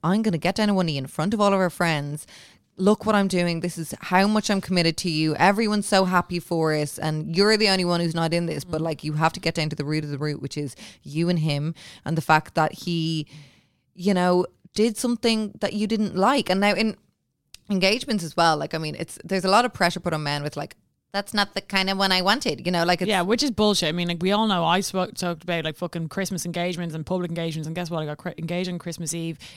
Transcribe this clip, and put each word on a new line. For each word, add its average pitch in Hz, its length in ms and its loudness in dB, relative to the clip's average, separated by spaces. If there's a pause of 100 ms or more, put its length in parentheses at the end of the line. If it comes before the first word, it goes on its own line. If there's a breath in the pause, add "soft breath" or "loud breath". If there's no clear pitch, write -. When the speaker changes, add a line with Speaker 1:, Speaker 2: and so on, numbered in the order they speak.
Speaker 1:
"I'm 196 180 2
gonna 185 160 0
get 180 160 0
down 214 160 2
on 196 60 4
one 185 100 2
knee 151 100 -2
in 135 100 -4
front 180 280 -2
of 208 60 -2
all 202 120 6
of 196 60 4
our 185 100 4
friends. 151 580 -2 (500 loud breath)
Look 196 280 2
what 214 120 2
I'm 196 120 4
doing. 175 320 0
This 175 160 -6
is 165 240 -8
how 190 280 4
much 214 200 2
I'm 196 140 2
committed 170 360 2
to 180 120 -2
you. 156 260 2
Everyone's 208 500 4
so 190 200 4
happy 175 320 0
for 160 340 0
us, 151 260 -2
and 156 380 -2
you're 208 220 4
the 214 100 4
only 190 160 2
one 175 160 2
who's 165 140 0
not 165 180 0
in 170 140 0
this." 151 180 -4
But, 160 160 -4
Speaker 2:
Mm. 160 40 -2
Speaker 1:
like, 160 200 -6
you 151 100 -4
have 160 200 2
to 185 60 -10
get 165 160 -2
down 156 140 0
to - 60 -8
the 143 80 -6
root 151 200 -2
of 147 60 -8
the 143 80 -6
root, 151 220 -4
which 139 160 -8
is 147 200 -6 (260 loud breath)
you 156 260 -2
and 175 120 2
him, 151 340 0 (300 loud breath)
and 165 120 0
the 160 60 0
fact - 320 2
that 160 180 2 (120)
he, 160 420 -2 (680 loud breath)
you 185 200 0
know, 180 320 4 (280)
did 220 220 2
something 226 640 0
that 202 140 -2
you 214 120 0
didn't 208 300 0
like. 220 320 2
And 185 120 2
now 202 120 4
in 214 240 0 (720)
engagements 202 560 2
as 156 120 -10
well, 165 200 4
like, 147 160 -6
I 160 60 -4
mean, 156 200 -6
it's, - 240 -10
there's 185 220 -2
a 190 40 2
lot 226 180 6
of 214 80 -6
pressure 180 260 0
put 160 140 -4
on 151 80 -6
men 147 200 -4
with, 147 140 -6
like, - 200 -10 (360)
"That's 202 220 -6
not 202 200 0
the 196 60 -2
kind 190 300 0
of 196 80 -2
one 190 140 4
I 185 100 2
wanted," 196 420 0
you 180 80 0
know, 170 120 2
like, 175 180 2
it's 180 60 -2
Speaker 2:
Yeah, 190 140 0
which 214 200 0
is 294 80 0
bullshit. 202 380 2
I 156 40 -2
mean, 175 160 -2
like, 175 140 -4
we 185 100 0
all 214 140 2
know 180 180 2
I 175 160 4
spoke, 190 340 -4
talked 175 280 -4
about, 170 220 -4
like, 156 120 -4
fucking 165 320 -6
Christmas 185 380 -6
engagements 175 480 -4
and 156 100 -8
public 180 260 -4
engagements, 165 360 -4
and 160 80 -8
guess 175 160 -6
what? 170 120 -4
I 151 40 -4
got 147 120 -8
cri-, - 200 -10
engaged 175 320 -4
on 175 80 -6
Christmas 165 340 -8
Eve 165 240 -6 (200 loud breath)